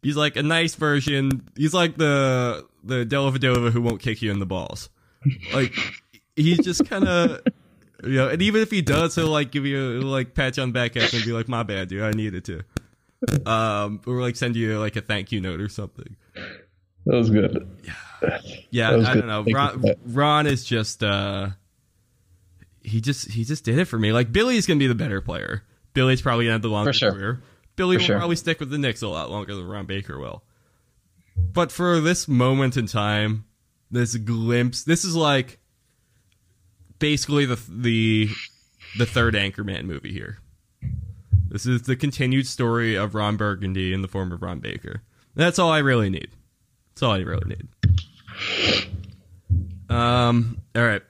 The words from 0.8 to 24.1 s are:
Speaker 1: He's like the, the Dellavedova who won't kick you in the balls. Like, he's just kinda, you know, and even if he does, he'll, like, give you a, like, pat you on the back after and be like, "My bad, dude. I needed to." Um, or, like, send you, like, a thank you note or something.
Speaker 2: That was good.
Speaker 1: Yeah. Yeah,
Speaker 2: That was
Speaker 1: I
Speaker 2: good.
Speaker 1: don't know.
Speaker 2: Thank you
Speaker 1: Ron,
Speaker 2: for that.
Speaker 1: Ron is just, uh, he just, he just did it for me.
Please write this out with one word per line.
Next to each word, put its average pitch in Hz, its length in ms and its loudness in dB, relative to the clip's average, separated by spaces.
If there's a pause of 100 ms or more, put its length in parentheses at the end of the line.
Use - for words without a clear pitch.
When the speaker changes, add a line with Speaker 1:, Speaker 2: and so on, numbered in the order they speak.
Speaker 1:
He's 151 160 0
like 170 240 2
the, 131 680 2 (180)
the 123 220 -2
Dellavedova 127 680 2
who 120 100 2
won't 117 200 0
kick 113 200 -4
you 107 100 -2
in 101 80 0
the 98 60 -2
balls. - 440 -8 (640)
Like, 127 200 0 (640)
he's 165 220 4
just - 280 2
kinda, 180 540 2 (640)
you - 120 -4
know, 131 140 4
and 156 120 0
even 214 200 4
if 220 100 0
he 202 100 0
does, 151 340 2
he'll, 165 120 0
like, 147 240 0
give 139 140 -2
you 135 340 -2
a, - 20 -2
like, 135 320 -2
pat 131 220 0
you 139 80 -2
on 127 60 0
the 117 40 -4
back 120 220 0
after 120 220 0
and 110 80 -2
be 117 80 -2
like, 113 160 -4
"My 117 140 -2
bad, 98 260 -4
dude. 95 120 -4
I 107 100 0
needed 107 340 -4
to." 85 160 -10 (840)
Um, 107 600 0
or, 123 140 -2
like, 123 160 -2
send 120 180 -2
you, 110 240 -2
like, 107 160 -4
a 104 60 -4
thank 101 320 -4
you 104 80 -2
note 90 180 -6
or 104 80 -4
something. - 480 -12 (880)
Speaker 2:
That - 120 2
was 117 120 4
good. 107 380 2 (160)
Speaker 1:
Yeah. - 100 -12 (760)
Yeah, 113 200 2
Speaker 2:
That 113 80 6
was 113 80 6
Speaker 1:
I - 60 2
Speaker 2:
good. 113 60 6
Speaker 1:
don't 101 80 -2
know. 107 160 -4
Speaker 2:
Thank 110 60 2
you 113 80 2
Speaker 1:
Ron, 143 160 2
Speaker 2:
for 131 140 -8
that. - 180 2
Speaker 1:
Ron 147 420 2
is 135 160 0
just, 113 400 -2
uh, 98 460 -2 (1300)
he 110 200 -2
just, 135 280 -4
he 113 140 -4
just 147 220 -6
did 117 120 2
it 180 80 2
for 117 140 -4
me. 110 140 4